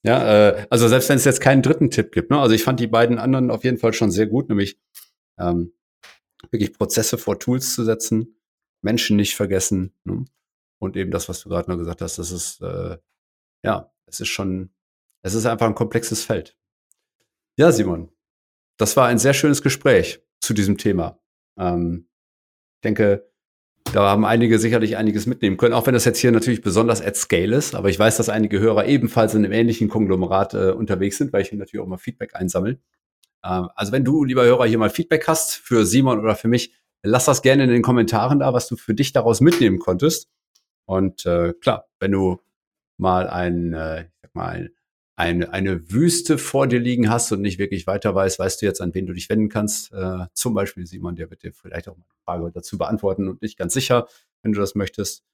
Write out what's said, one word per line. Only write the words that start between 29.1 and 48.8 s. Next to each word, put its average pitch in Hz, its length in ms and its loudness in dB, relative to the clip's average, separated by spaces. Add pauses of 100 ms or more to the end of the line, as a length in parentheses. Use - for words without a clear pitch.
in 107 100 4
einem 95 100 -2
ähnlichen 113 340 0
Konglomerat, 95 680 0
äh, 95 180 0
unterwegs 98 460 -4
sind, 139 160 -4
weil 101 80 0
ich 95 80 -6
hier 107 80 -10
natürlich 101 260 -10
auch 92 40 -10
mal 92 100 -10
Feedback - 380 -14
einsammle. 92 440 -4 (640)
Ähm, 92 320 -4
also 104 160 -6
wenn 135 120 0
du, 143 200 2
lieber 127 220 2
Hörer, 123 200 6
hier 113 120 2
mal 110 120 2
Feedback 156 380 -2
hast - 280 -2
für 113 300 2
Simon 123 340 2
oder 107 160 0
für - 120 -4
mich, 120 260 0 (300)
lass 117 220 2
das 135 160 2
gerne 135 220 4
in 127 60 4
den 120 120 4
Kommentaren 117 580 2
da, 135 140 0
was 120 140 -2
du - 80 -6
für - 180 -6
dich 127 200 -2
daraus 117 280 2
mitnehmen 127 380 4
konntest. 92 500 -2 (560)
Und, 95 400 -2
äh, 85 280 0
klar, - 340 -4 (120)
wenn 98 120 -2
du 95 280 0 (580)
mal 92 300 0
ein, 87 460 -4
äh, 80 280 -8
ich 85 200 -20
sag - 140 -20
mal, 87 140 -8
ein, 85 200 -10 (480)
eine, 85 340 -2
eine 92 400 -4
Wüste 160 460 0
vor 139 300 -2
dir 120 120 0
liegen 120 300 0
hast 117 220 0
und 101 100 -2
nicht 98 160 -4
wirklich 98 300 -6
weiter 101 260 -2
weißt, 95 240 0
weißt 95 240 -4
du 107 60 0
jetzt, 95 140 -4